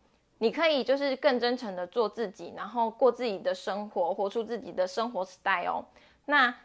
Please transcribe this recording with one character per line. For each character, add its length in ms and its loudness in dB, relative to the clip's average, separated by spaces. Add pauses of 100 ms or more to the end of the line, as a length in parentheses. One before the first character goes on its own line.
(400)
你 120 4
可 160 2
以 160 4
就 140 2
是 180 0
更 240 4
真 180 2
诚 200 -8
的 100 -6
做 220 0
自 180 -4
己， 300 -12
然 100 -10
后 220 0
过 200 4
自 140 -2
己 160 -2
的 160 -2
生 340 -6
活， 240 0
活 160 -2
出 140 -4
自 160 -6
己 100 -12
的 160 0
生 240 -4
活 140 -4
style。 640 -2 (400)
那 280 4 (120)